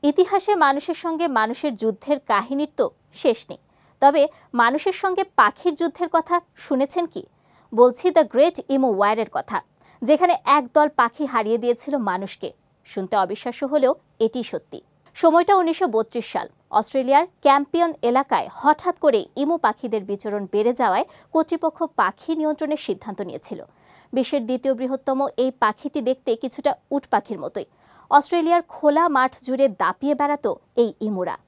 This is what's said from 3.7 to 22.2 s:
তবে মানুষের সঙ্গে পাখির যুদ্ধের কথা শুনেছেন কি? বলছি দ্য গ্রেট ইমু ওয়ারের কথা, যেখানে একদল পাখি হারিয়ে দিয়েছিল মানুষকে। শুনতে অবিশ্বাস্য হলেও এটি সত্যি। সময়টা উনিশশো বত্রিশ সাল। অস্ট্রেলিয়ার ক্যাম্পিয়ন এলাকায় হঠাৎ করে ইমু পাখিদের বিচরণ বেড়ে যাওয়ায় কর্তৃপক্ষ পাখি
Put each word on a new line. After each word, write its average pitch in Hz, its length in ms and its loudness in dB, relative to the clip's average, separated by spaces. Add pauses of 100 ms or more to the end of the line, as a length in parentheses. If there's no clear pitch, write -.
তবে 285 200 6 (320)
মানুষের 247 480 0
সঙ্গে 370 200 -2 (140)
পাখির 285 440 2
যুদ্ধের 339 360 -4
কথা 349 200 0 (300)
শুনেছেন 285 400 -2
কি? - 160 -14 (500)
বলছি 247 380 4
দ্য 311 220 4
গ্রেট 302 240 4 (180)
ইমু 262 200 2
ওয়ারের 208 420 0
কথা, 190 220 -6 (440)
যেখানে 320 320 4 (240)
একদল 302 380 2
পাখি 247 300 0
হারিয়ে 226 360 -2
দিয়েছিল 240 320 -2 (160)
মানুষকে। 185 380 -8 (380)
শুনতে 190 300 -8
অবিশ্বাস্য 202 460 -4 (100)
হলেও 269 200 2 (340)
এটি 233 140 -4 (100)
সত্যি। - 280 -12 (380)
সময়টা 339 440 4
উনিশশো 320 340 0
বত্রিশ 220 380 -4
সাল। 139 140 -6 (320)
অস্ট্রেলিয়ার 269 460 2 (180)
ক্যাম্পিয়ন 285 500 2 (100)
এলাকায় 240 460 0 (120)
হঠাৎ 302 380 2
করে 247 220 4 (220)
ইমু 320 220 0
পাখিদের 220 460 -2
বিচরণ 202 320 -6 (100)
বেড়ে 214 280 2
যাওয়ায় 208 260 0 (280)
কর্তৃপক্ষ 320 440 -2 (180)
পাখি 196 440 -2